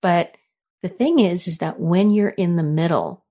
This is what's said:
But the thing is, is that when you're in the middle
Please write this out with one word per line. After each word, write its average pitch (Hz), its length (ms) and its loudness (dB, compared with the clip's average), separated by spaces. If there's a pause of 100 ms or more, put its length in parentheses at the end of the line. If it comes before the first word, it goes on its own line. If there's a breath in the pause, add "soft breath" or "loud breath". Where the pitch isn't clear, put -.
But 175 340 0 (460)
the 185 80 -6
thing 294 300 0
is, 180 280 2
is 165 120 -6
that 160 200 -6
when 180 300 2
you're 208 200 2
in 175 260 -2
the 170 80 0
middle 151 680 -2